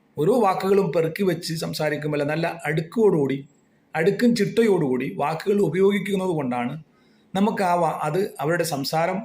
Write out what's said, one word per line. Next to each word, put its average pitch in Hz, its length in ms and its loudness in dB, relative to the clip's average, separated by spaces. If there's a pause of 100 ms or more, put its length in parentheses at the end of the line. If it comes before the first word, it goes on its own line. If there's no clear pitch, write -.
(180)
ഓരോ 190 220 2
വാക്കുകളും 190 520 2
പെറുക്കി 165 320 0
വെച്ച് 170 300 -2
സംസാരിക്കുമ്പോൾ 151 720 -4
നല്ല 165 420 -4
അടുക്കോടുകൂടി, 156 800 0 (480)
അടുക്കും 196 400 2
ചിട്ടയോടുകൂടി 175 800 0
വാക്കുകൾ 165 440 0
ഉപയോഗിക്കുന്നത് 190 680 0
കൊണ്ടാണ് 135 540 -4 (520)
നമുക്ക് 208 280 0
ആ 175 100 2
വാ-, 165 280 2
അത് 160 380 -2
അവരുടെ 165 240 0
സംസാരം 160 600 -2